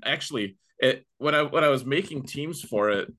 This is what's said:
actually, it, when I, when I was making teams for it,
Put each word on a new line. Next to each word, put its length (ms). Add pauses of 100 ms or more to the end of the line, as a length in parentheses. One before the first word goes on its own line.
actually, 540 (200)
it, 280 (100)
when 180
I, 80
when 220
I 60
was 160
making 400
teams 360
for 280
it, 280